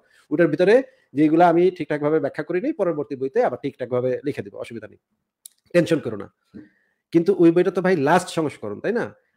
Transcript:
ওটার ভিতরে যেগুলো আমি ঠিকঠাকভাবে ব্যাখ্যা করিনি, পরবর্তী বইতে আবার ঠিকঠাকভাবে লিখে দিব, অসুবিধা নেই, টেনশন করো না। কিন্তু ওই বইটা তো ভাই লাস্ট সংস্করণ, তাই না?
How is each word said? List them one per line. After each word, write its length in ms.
ওটার 180
ভিতরে 340
যেগুলো 320
আমি 260
ঠিকঠাকভাবে 500
ব্যাখ্যা 220
করিনি, 300
পরবর্তী 440
বইতে 280
আবার 180
ঠিকঠাকভাবে 640
লিখে 180
দিব, 120
অসুবিধা 340
নেই, 100
টেনশন 260
করো 180
না। 160
কিন্তু 260
ওই 120
বইটা 200
তো 120
ভাই 140
লাস্ট 320
সংস্করণ, 520
তাই 120
না? 220